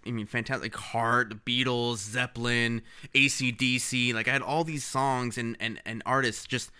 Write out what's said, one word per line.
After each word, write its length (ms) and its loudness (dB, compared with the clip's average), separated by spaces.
I 60 -4
mean, 160 -2
fantastic, 480 -4
Heart, 540 2
the 360 0
Beatles, 320 0
Zeppelin, 840 0
A 140 6
C 240 0
D 280 2
C. 340 2
Like, 140 0
I 60 2
had 80 2
all 220 0
these 200 -4
songs 540 0
and, 220 -4
and, 260 -4
and 200 -6
artists 400 0
just 340 -4